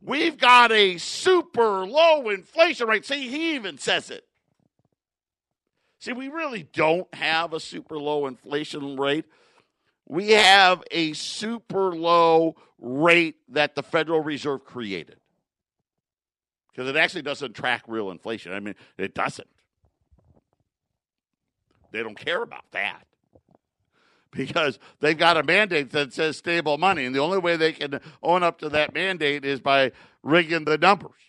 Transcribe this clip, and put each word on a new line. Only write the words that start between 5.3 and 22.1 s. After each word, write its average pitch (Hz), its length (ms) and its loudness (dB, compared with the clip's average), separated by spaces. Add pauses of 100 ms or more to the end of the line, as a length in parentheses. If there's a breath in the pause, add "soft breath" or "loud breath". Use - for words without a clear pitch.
See, 214 120 -12
we 262 160 -8
really 277 360 -8
don't 160 500 0
have 160 400 -2
a 160 80 -6
super - 360 -14
low 147 300 -2
inflation 139 680 -8
rate. 143 280 -2 (800)
We 202 260 -2
have 190 600 6
a 160 220 -2
super 190 840 -6
low 165 600 4 (220 soft breath)
rate 160 580 2 (140)
that 147 260 -2
the 139 80 -6
Federal 160 380 0
Reserve 143 440 -6
created. 98 540 -10 (1600)
'Cause 127 120 -8
it 135 80 -6
actually 175 260 -2
doesn't 135 320 -8
track 123 340 -4
real 110 220 -6
inflation. 90 440 -10
I 101 80 -8
mean, 101 140 -12 (220 soft breath)
it 98 160 -8
doesn't. - 360 -6 (2500)
They 110 100 -8
don't 107 160 -10